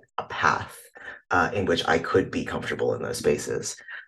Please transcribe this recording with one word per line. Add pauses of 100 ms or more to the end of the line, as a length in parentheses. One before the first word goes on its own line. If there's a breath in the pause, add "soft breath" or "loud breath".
(180)
a
path, (520 loud breath)
uh,
in
which
I
could
be
comfortable
in
those
spaces. (340 loud breath)